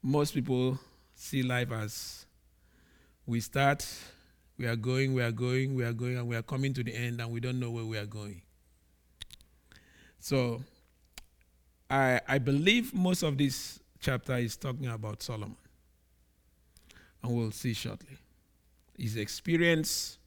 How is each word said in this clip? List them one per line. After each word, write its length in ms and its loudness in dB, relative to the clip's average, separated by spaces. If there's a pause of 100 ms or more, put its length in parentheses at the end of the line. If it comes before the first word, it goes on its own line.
Most 300 2
people 460 0 (340)
see 300 -2
life 260 0
as 560 -6 (960)
we 140 0
start, 480 2 (720)
we 80 -2
are 80 2
going, 400 2
we 80 4
are 80 2
going, 460 0
we 80 0
are 80 -2
going, 240 -2
and 100 -4
we 80 -2
are 80 -2
coming 320 0
to 80 -2
the 100 -4
end, 280 -4
and 100 -4
we 80 -2
don't 220 -2
know 100 -2
where 140 -4
we 120 -4
are 100 -4
going. 360 -10 (1800)
So, 460 0 (1200)
I, 380 4
I 120 2
believe 540 4
most 300 4
of 160 0
this 400 0 (220)
chapter 380 0
is 180 -2
talking 320 -4
about 340 -6
Solomon, 320 -8 (1700)
and 140 -2
we'll 160 0
see 200 -2
shortly 460 -8 (800)
his 180 -2
experience 1120 2